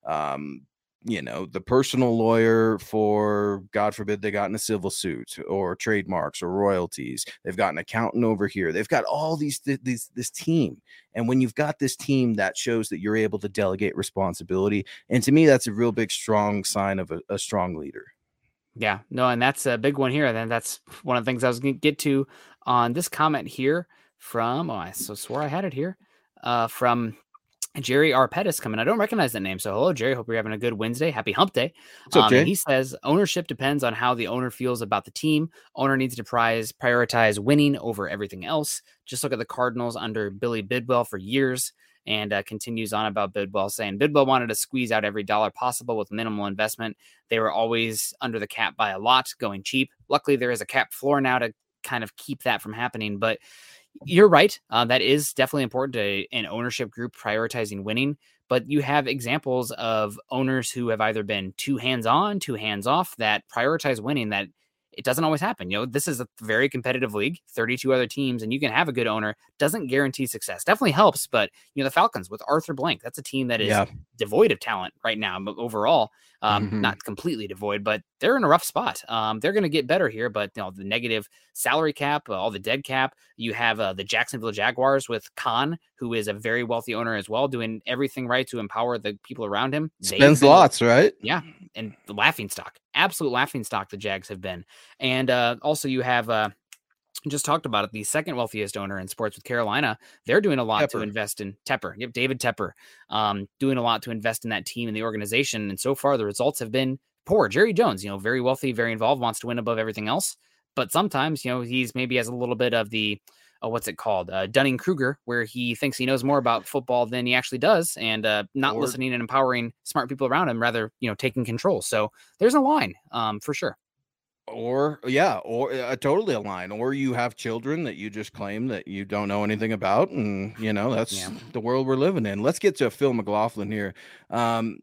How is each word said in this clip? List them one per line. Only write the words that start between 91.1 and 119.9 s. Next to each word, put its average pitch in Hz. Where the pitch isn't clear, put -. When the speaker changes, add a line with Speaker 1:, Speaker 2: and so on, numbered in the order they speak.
Speaker 2:
Yeah, 147
and 110
the 104
laughing 107
stock, -
absolute 165
laughing 123
stock 98
the 104
Jags 98
have 95
been. 90
And, 131
uh, 120
also 151
you 127
have, 120
uh, 107
just 139
talked 151
about 107
it, 104
the 107
second 156
wealthiest 110
owner 98
in 92
sports 107
with -
Carolina. 120
They're 156
doing 160
a 123
lot 110
to 117
Speaker 1:
Tepper. 110
Speaker 2:
invest 104
in 98
Tepper. 98
Yep, 120
David 127
Tepper, 110
um, 101
doing 135
a 120
lot 117
to 120
invest 113
in 117
that 101
team 120
and 107
the 110
organization. 107
And 95
so 135
far, 139
the 110
results 123
have 113
been 131
poor. 180
Jerry 180
Jones, 147
you 101
know, 98
very 117
wealthy, 127
very 117
involved, 113
wants 113
to 117
win 120
above 117
everything 110
else. 160
But 127
sometimes, 156
you 127
know, 123
he's 120
maybe 127
has 113
a 123
little 123
bit 120
of 110
the, 107
uh, 113
what's 113
it 92
called? 92
Uh, 95
Dunning-Kruger, 135
where 120
he 120
thinks 135
he 127
knows 131
more 143
about 117
football 123
than 123
he 123
actually 127
does, 170
and, 110
uh, 104
not 139
Speaker 1:
Or 151
Speaker 2:
listening 127
and 120
empowering 123
smart 127